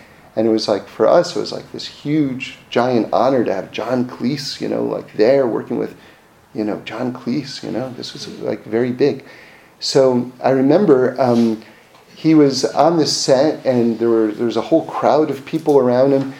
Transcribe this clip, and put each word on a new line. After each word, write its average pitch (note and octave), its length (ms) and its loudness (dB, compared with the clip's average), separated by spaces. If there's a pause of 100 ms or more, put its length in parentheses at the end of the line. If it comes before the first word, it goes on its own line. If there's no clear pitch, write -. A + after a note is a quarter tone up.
(360)
And A2 100 0
it A2+ 60 2
was A2 160 0
like, G2 200 -2
for G#2+ 200 0
us, E3+ 280 2
it G#2+ 40 -4
was G#2 120 -8
like - 200 -14
this A#2 160 -14
huge, C#3+ 680 -4 (120)
giant A#2+ 440 0
honor A#2+ 320 2
to F#2+ 80 -2
have F#2 180 -8
John B2 360 -4
Cleese, C#3 520 -6
you A2 80 -6
know, A2+ 160 -4
like, A2+ 300 -8
there C3 340 4
working A#2 300 -4
with, G#2+ 180 -6 (580)
you A2 100 -6
know, G#2 180 -6
John A#2+ 320 -8
Cleese, C3+ 500 -8
you G#2+ 80 -10
know, A#2+ 220 -6
this - 200 -14
was, - 140 -14 (140)
like, - 220 -6
very A#2 280 -2
big. B2+ 340 -2 (540)
So B2+ 520 2 (120)
I B2+ 60 0
remember, C3+ 720 4
um, A#2 440 2 (500)
he D#3+ 220 2
was C#3 300 4
on E3 320 2
the D3 100 2
set, C#3+ 580 0
and A#2 320 2
there A#2 120 0
were, A2+ 180 4
there G#2+ 180 -4
was A2 120 -2
a A2 40 0
whole D#3 240 2
crowd C#3+ 460 2
of - 140 -10
people D#3 320 0
around B2+ 340 4
him, C3+ 280 0